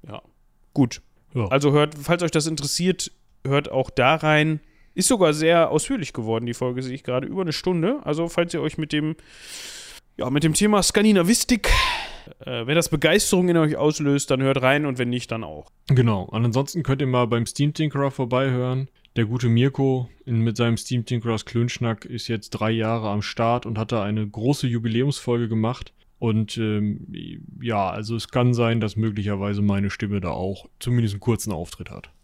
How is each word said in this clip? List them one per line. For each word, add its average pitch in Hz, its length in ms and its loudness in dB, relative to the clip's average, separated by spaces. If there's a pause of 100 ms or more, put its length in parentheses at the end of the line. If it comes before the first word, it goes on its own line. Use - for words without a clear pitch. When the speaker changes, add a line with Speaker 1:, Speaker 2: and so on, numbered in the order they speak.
Speaker 1:
Ja. 113 140 -14 (520)
Gut. 131 280 0 (320)
Speaker 2:
Ja. 113 140 -2
Speaker 1:
Also 139 240 4
hört, 151 240 2
falls 165 280 -2
euch 160 80 -2
das 160 160 0
interessiert, 160 640 -2 (340)
hört 139 260 0
auch 131 180 -2
da 131 260 4
rein. 151 440 2 (360)
Ist 185 120 0
sogar 185 260 6
sehr 160 380 4
ausführlich 151 420 -2
geworden, 113 320 -2
die 120 80 -4
Folge, 123 280 -4
sehe 127 140 -8
ich - 80 -14
gerade. 131 240 -2
Über 190 140 -4
eine 165 120 -2
Stunde. 185 500 0
Also 156 240 -2
falls 170 260 -2
ihr 160 80 -2
euch 151 160 -4
mit 156 140 -6
dem, 156 240 -2 (1000)
ja, - 120 -4
mit 147 140 2
dem 156 100 4
Thema 208 300 4
Skandinavistik, 208 840 4 (760)
äh, 120 220 -6
wenn 147 80 2
das 165 140 4
Begeisterung 180 600 4
in 170 80 4
euch 156 200 2
auslöst, 143 540 2
dann 131 100 2
hört 135 200 2
rein 139 240 2
und 131 120 -4
wenn 123 120 -2
nicht, 123 220 -4
dann 113 120 -6
auch. 76 260 -14 (180)
Speaker 2:
Genau. 113 360 4
Und 113 220 -2
ansonsten 135 380 0
könnt 135 180 0
ihr 139 60 0
mal 123 200 2
beim 117 180 0
Steam 147 280 -2
Tinkerer 143 380 0
vorbeihören. 127 760 -2 (260)
Der 117 100 2
gute 120 240 -2
Mirko 131 600 2 (160)
in, 117 160 0
mit 113 160 0
seinem 117 200 2
Steam 123 280 -4
Tinkerers 117 400 -2
Klönschnack 117 600 -2
ist 120 220 -10
jetzt 110 240 -6
drei 107 200 -2
Jahre 110 380 -2
am 104 120 -2
Start 117 440 -2
und 110 120 -4
hat 107 140 -4
da 113 120 0
eine 107 240 -2
große 123 400 -4
Jubiläumsfolge 120 840 -2
gemacht. 110 440 -4 (260)
Und, 110 380 0
ähm, 104 500 -2 (540)
ja, 104 280 0
also 107 280 -6
es 107 100 -8
kann 123 260 2
sein, 117 280 2
dass 107 160 -2
möglicherweise 101 640 -2
meine 98 280 2
Stimme 101 300 -4
da 90 120 -4
auch 98 340 -6 (140)
zumindest 120 360 0
einen 98 60 -10
kurzen 110 320 -2
Auftritt - 360 -10
hat. - 200 -18 (140)